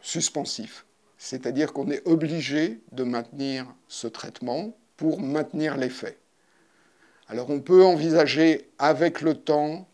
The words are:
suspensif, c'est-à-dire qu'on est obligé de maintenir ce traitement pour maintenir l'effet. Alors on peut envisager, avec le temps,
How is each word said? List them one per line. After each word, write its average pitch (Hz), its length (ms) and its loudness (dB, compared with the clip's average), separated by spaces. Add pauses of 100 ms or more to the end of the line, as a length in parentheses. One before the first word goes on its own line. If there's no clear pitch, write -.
suspensif, - 840 -8 (320)
c'est-à-dire 131 540 -4
qu'on 139 180 -4
est 139 160 -6
obligé 160 760 0 (120)
de 127 120 -6
maintenir 127 600 -6 (220)
ce - 200 -12
traitement 135 640 -8 (240)
pour 160 240 -2
maintenir 147 560 -4
l'effet. 127 420 -6 (1120)
Alors 123 220 -8
on 143 100 -2
peut 185 240 8
envisager, 160 840 4 (100)
avec 151 420 2
le 156 140 2
temps, 151 600 -2